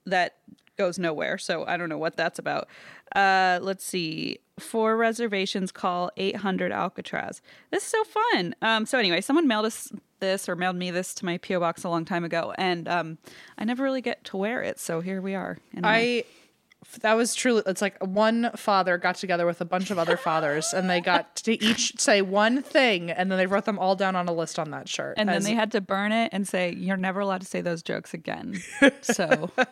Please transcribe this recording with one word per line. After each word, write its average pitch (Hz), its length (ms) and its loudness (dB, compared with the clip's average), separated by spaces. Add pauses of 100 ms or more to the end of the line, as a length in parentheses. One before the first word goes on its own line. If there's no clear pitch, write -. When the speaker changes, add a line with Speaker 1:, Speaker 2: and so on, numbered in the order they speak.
Speaker 1:
that 180 320 0 (400)
goes 180 220 0
nowhere. 165 400 -2
So - 260 -4
I 175 140 -2
don't 170 100 -4
know 156 80 -6
what 160 220 -4
that's 170 200 -2
about. 151 300 -4 (480)
Uh, 190 460 4
let's 190 200 -4
see. 165 580 -6 (200)
For 220 340 0
reservations, 220 800 0
call 180 460 -2
eight 190 180 -2
hundred 185 340 -2
Alcatraz. - 720 -6 (300)
This 403 120 -2
is - 60 -10
so 440 160 0
fun. 427 560 0
Um, 220 240 2
so 254 140 0
anyway, 185 240 2
someone 302 260 4
mailed 214 160 2
us - 260 -6 (300)
this 190 300 -2
or 180 40 -2
mailed 180 220 -2
me 180 140 -4
this 180 240 -4
to - 100 -8
my 175 140 -2
P 190 180 -2
O 175 40 2
box 170 220 0
a 190 60 -4
long 165 160 0
time 175 200 -2
ago. 165 340 -4
And, 180 300 -2
um, 165 280 -2 (400)
I 208 80 -6
never 247 180 -2
really 262 200 -2
get - 220 -6
to - 120 -10
wear 214 260 -2
it. - 160 -6
So 165 220 -4
here 185 220 -4
we 196 120 -4
are. 180 220 -6 (180)
Anyway. 180 140 0
Speaker 2:
I, 233 360 2 (760)
that 220 140 4
was 226 220 2
truly, 233 280 4
it's 185 160 -2
like 196 240 0
one 220 520 2
father 185 420 2
got 180 160 0
together 175 320 0
with 170 140 0
a 180 40 -2
bunch 185 280 -2
of 180 80 2
other 170 160 4
fathers 156 580 0
and 185 160 0
they 175 100 2
got 175 360 0
to - 160 0 (120)
each - 360 0
say 208 220 6
one 208 380 2
thing 220 480 2
and 185 220 0
then 185 80 2
they 185 80 4
wrote 196 200 0
them 208 120 -2
all 185 160 4
down 190 220 2
on 180 120 0
a 175 40 -2
list 165 260 -2
on 151 140 -4
that 139 160 -10
shirt 139 280 -6
Speaker 1:
And 214 120 2
then 175 80 2
Speaker 2:
as 185 80 0
Speaker 1:
they 214 100 0
had 220 180 2
to 208 80 2
burn 196 300 -2
it 226 220 2
and 196 140 -2
say, 180 300 -2
"You're 185 200 -2
never 185 240 -2
allowed 190 220 -2
to 190 40 -14
say - 140 -4
those 170 240 -4
jokes - 280 -6
again." - 480 -8 (200)
Speaker 2:
<laughs> 277 200 6
Speaker 1:
So 160 500 0 (220)